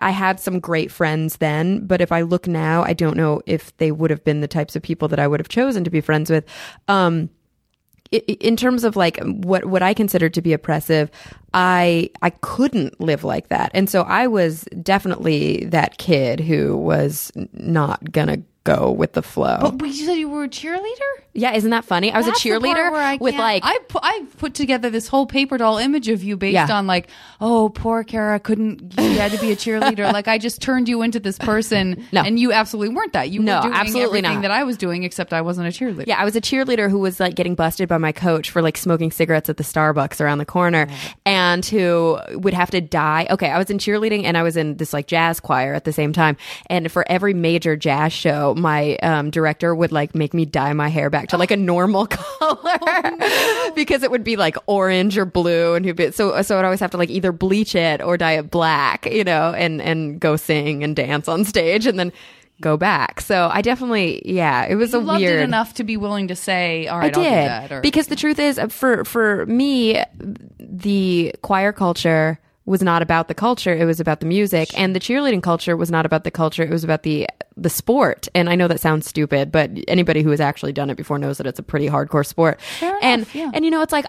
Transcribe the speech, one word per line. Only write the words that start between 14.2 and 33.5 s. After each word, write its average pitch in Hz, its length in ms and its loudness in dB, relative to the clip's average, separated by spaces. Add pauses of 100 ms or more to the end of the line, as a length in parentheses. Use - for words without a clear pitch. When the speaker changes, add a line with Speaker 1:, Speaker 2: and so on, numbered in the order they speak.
Speaker 1:
was 170 380 0 (180)
definitely 165 840 0
that 165 320 0
kid 135 440 0
who 147 360 0
was 151 580 0
n-, - 180 -10
not - 580 -2
gonna - 260 0 (260)
go - 280 2
with - 220 -2
the 156 100 -2
flow. - 480 0
Speaker 2:
But 285 160 -6
you 285 180 -6
said 349 140 0
you 311 100 -4
were 294 140 -6
a 285 40 -6
cheerleader? 349 380 -8 (480)
Speaker 1:
Yeah, 240 200 0
isn't 220 180 2
that 233 140 0
funny? 185 260 0
I - 60 0
was 226 100 2
Speaker 2:
That's 466 180 0
Speaker 1:
a 240 40 0
Speaker 2:
the 220 100 2
part 233 40 0 (140)
Speaker 1:
cheerleader 339 140 2
Speaker 2:
where 311 100 -2
I 277 140 0
Speaker 1:
with, 262 200 0
Speaker 2:
can't, 277 60 0
Speaker 1:
like, 214 240 2
Speaker 2:
I 381 220 0
pu-, - 160 -4
I 370 220 -2 (120)
put 302 160 -6
together 254 380 -2
this 226 160 -4
whole 277 180 2
paper 269 320 0
doll 220 200 2
image 254 320 0
of 208 140 0
you 202 140 -4
based 196 160 0
Speaker 1:
Yeah. 208 240 2
Speaker 2:
on, 196 100 -2
like, 180 200 0 (320)
"Oh, 220 300 2
poor 226 340 -2
Kara 214 360 -2
couldn't, 214 600 -4
she 220 160 4
had 202 160 0
to 208 80 -2
be 220 120 0
a 202 40 0
cheerleader." 220 560 0
Speaker 1:
<laughs> - 20 -
Speaker 2:
Like, 208 140 -2
I 220 100 2
just 220 240 -6
turned 254 280 0
you 233 120 0
into 226 200 0
this 196 180 -4
person, 214 720 0
Speaker 1:
No. 185 100 4
Speaker 2:
and 220 160 0
you 240 140 2
absolutely 214 420 0
weren't 359 200 -4
that. 143 180 -2
You 202 100 -4
Speaker 1:
No, 208 140 2